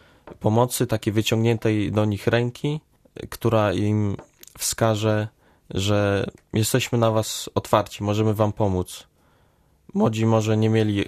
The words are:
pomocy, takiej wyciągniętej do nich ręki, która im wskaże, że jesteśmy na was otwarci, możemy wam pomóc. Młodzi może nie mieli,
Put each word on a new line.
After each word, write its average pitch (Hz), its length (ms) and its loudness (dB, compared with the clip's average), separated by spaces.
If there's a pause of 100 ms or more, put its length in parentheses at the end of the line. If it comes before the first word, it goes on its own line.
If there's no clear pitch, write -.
(400)
pomocy, 120 480 2
takiej 107 260 -2
wyciągniętej 110 800 0
do 107 140 2
nich 104 220 -4
ręki, 123 520 -2 (500)
która 107 440 2
im 104 440 0 (400)
wskaże, 110 720 0 (420)
że 101 580 0 (260)
jesteśmy 120 440 0
na 113 140 2
was - 440 -4
otwarci, - 480 -2
możemy 104 300 2
wam 107 200 0
pomóc. 95 540 -2 (840)
Młodzi 113 320 0
może 110 320 2
nie 110 120 2
mieli, 107 380 2